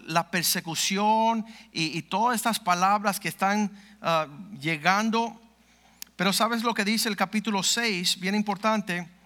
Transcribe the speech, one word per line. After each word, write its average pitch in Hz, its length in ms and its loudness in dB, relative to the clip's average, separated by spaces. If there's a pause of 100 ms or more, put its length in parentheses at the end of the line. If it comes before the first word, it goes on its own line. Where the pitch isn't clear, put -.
la 170 220 0
persecución 208 1120 0 (260)
y, 160 260 -2
y 151 60 -4
todas 226 320 0
estas 214 240 0
palabras 190 600 2
que - 80 -8
están, 196 440 0 (300)
ah, 160 260 2 (320)
llegando. 190 840 0 (720)
Pero 190 160 2
¿sabes 226 320 0
lo 233 100 0
que 208 120 0
dice 220 240 2
el 196 80 -2
capítulo 208 460 0
seis? 202 540 0
Bien 196 180 -2
importante. 208 760 0 (160)